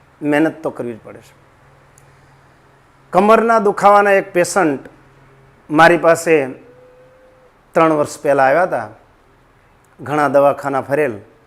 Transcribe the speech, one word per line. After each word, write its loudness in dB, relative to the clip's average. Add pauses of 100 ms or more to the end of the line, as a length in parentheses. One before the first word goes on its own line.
(220)
મહેનત -2
તો -6
કરવી -12
જ -20
પડે -20
છે. -20 (1800)
કમરના 2
દુખાવાના 2
એક 0
પેશન્ટ -2 (880)
મારી 4
પાસે 0 (1200)
ત્રણ 2
વર્ષ -6
પહેલાં 0
આવ્યા 0
હતા. -6 (1120)
ઘણા -2
દવાખાના 0
ફરેલ -4 (280)